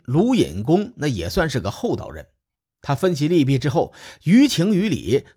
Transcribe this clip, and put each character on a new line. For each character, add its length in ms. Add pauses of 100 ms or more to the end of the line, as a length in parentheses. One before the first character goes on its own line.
鲁 300
隐 280
公， 340
那 100
也 220
算 200
是 120
个 100
厚 240
道 140
人。 200 (520)
他 140
分 200
析 140
利 160
弊 140
之 100
后， 240 (320)
于 240
情 240
于 160
理 380 (100)